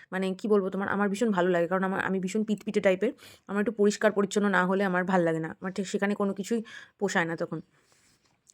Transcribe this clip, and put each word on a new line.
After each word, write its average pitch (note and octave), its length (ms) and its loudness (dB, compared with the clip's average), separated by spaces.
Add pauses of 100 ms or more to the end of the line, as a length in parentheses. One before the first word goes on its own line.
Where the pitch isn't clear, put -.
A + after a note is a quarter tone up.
(120)
মানে F#3+ 220 -2
কি G3+ 140 -4
বলবো G3+ 220 4
তোমার, G3 180 -4
আমার G3+ 200 0
ভীষণ G3+ 220 0
ভালো F#3 200 2
লাগে, E3+ 160 2
কারণ F#3 180 0
আমার, F#3+ 160 -2
আমি F#3+ 200 -2
ভীষণ G3 240 -2
পিতপিটে G#3+ 360 -2
টাইপের, F#3+ 320 2 (360)
আমার G3+ 120 -2
একটু G#3+ 120 0
পরিষ্কার G#3 400 2
পরিচ্ছন্ন G3+ 360 0
না F3+ 180 2
হলে G3 180 2
আমার F3+ 200 0
ভাল F#3 180 2
লাগে E3 160 2
না, D#3+ 100 -4
আমার F#3 240 -10
ঠিক F#3+ 140 -6
সেখানে G3+ 280 -2
কোনো G3 200 -2
কিছুই G#3 280 -4 (360)
পোষায় F#3+ 260 0
না E3 120 -4
তখন। D#3+ 240 -6 (920)